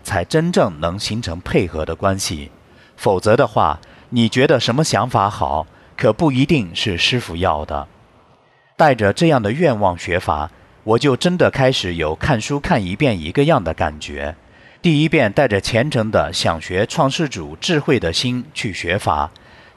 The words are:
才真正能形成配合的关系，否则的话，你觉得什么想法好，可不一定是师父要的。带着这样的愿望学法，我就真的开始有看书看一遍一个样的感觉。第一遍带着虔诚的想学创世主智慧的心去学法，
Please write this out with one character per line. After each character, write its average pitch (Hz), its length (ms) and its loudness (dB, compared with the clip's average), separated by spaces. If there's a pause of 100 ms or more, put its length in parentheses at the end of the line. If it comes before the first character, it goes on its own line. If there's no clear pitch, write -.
才 92 200 -2
真 165 280 0
正 110 260 0
能 85 180 -2
形 107 240 -6
成 87 200 -8
配 120 260 0
合 78 180 -6
的 82 80 -6
关 95 240 0
系， 76 360 -8 (440)
否 98 220 2
则 107 180 4
的 139 80 4
话， 92 360 0 (300)
你 117 180 2
觉 127 180 2
得 147 140 4
什 120 120 -2
么 147 120 2
想 113 260 0
法 104 180 2
好， 78 380 -4 (300)
可 113 160 2
不 156 180 2
一 135 160 2
定 123 260 0
是 90 240 -4
师 127 220 0
父 90 160 -8
要 85 300 0
的。 71 240 -8 (880)
带 151 180 6
着 101 180 2
这 170 140 2
样 139 160 4
的 101 80 0
愿 143 260 2
望 90 220 0
学 90 220 -2
法， 76 320 -4 (320)
我 110 120 2
就 123 200 2
真 180 200 0
的 123 140 4
开 131 220 2
始 90 240 -4
有 78 180 -2
看 113 260 -2
书 143 200 -4
看 143 200 0
一 90 140 -4
遍 117 260 -2
一 78 120 -8
个 143 100 0
样 143 220 2
的 80 100 -4
感 78 240 -4
觉。 71 380 -10 (460)
第 156 200 4
一 160 60 2
遍 131 240 2
带 143 160 2
着 101 120 2
虔 120 300 0
诚 110 220 0
的 85 200 0
想 85 280 -2
学 98 260 -2
创 139 240 0
世 151 180 -2
主 78 320 -10
智 156 200 0
慧 139 180 2
的 82 140 -2
心 123 320 -4 (100)
去 107 180 -6
学 85 240 -4
法， 76 360 -2 (440)